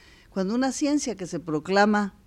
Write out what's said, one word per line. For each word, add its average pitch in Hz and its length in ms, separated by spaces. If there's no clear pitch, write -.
Cuando 196 240
una 262 160
ciencia 285 440
que 175 120
se 165 120
proclama 196 760